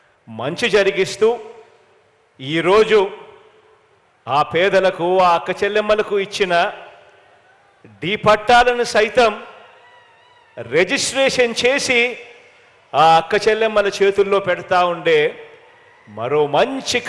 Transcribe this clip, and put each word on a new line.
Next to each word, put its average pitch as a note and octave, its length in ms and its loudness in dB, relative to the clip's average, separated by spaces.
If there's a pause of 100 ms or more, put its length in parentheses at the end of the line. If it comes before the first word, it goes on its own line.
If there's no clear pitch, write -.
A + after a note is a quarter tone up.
(280)
మంచి C#3 480 -6
జరిగిస్తూ G3 520 0 (1120)
ఈరోజు F3+ 600 2 (1300)
ఆ C#3 140 0 (140)
పేదలకు, F#3 540 0 (200)
ఆ - 100 4
అక్క E3 120 -10 (120)
చెల్లెమ్మలకు G#3+ 640 -2
ఇచ్చిన F#3 280 -4 (1500)
డీ F3 100 -4 (140)
పట్టాలను A#3+ 580 4 (100)
సైతం A3 380 2 (1400)
రిజిస్ట్రేషన్ A#3+ 880 0
చేసి A#3+ 380 0 (920)
ఆ C#3+ 120 4 (140)
అక్క E3 240 -4
చెల్లెమ్మల G#3+ 540 0
చేతుల్లో G3 500 2
పెడతా F3 320 -2 (140)
ఉండే D#3+ 260 2 (880)
మరో A#2+ 320 -2 (140)
మంచి B3 440 -2 (100)